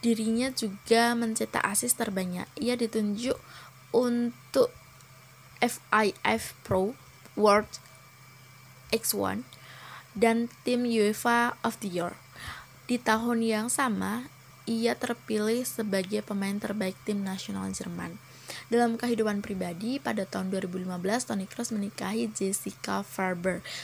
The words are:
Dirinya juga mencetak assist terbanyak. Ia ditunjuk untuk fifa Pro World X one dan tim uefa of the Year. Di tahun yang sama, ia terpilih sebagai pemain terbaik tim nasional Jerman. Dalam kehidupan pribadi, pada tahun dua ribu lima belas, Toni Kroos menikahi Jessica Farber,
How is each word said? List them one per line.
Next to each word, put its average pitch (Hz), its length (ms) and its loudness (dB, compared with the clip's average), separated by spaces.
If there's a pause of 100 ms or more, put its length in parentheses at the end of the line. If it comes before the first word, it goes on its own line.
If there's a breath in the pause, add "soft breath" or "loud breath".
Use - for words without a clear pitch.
Dirinya 226 480 2
juga 233 640 2
mencetak 226 480 0
assist 240 400 0
terbanyak. 185 560 -2
Ia 240 160 0
ditunjuk 220 640 0 (500 loud breath)
untuk 240 840 2 (880)
fifa 220 800 0 (240)
Pro 196 320 2 (400)
World 208 320 8 (1200)
X - 240 0
one 202 320 -2 (720 loud breath)
dan 226 320 4 (160)
tim 247 240 2
uefa 233 720 4
of 226 240 0
the 202 40 -2
Year. 175 280 -4 (720 loud breath)
Di 247 100 2
tahun 233 480 2
yang 220 240 0
sama, 226 560 0 (400)
ia 226 320 2
terpilih 226 640 0
sebagai 202 560 -2
pemain 196 400 -2
terbaik 208 480 -4
tim 202 160 0
nasional 190 480 -6
Jerman. 175 480 -8 (480 loud breath)
Dalam 233 320 4
kehidupan 214 440 0
pribadi, 190 560 -4
pada 214 240 -2
tahun 190 280 -4
dua 190 120 -2
ribu 185 160 -4
lima 180 200 -6
belas, 202 240 0
Toni 196 240 -4
Kroos - 240 -6
menikahi 208 600 -2
Jessica 196 720 -4
Farber, 185 600 -2 (200 loud breath)